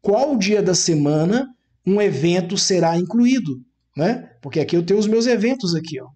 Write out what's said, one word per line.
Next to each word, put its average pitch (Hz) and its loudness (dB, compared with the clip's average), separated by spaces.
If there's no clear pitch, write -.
qual 254 0
dia 202 2
da 175 2
semana 160 0
um 196 2
evento 175 0
será 170 0
incluído, 202 0
né? 202 -4
Porque 147 -6
aqui 151 -2
eu 170 2
tenho 196 0
os 208 2
meus 226 2
eventos 226 0
aqui, 151 -8
ó. 131 -18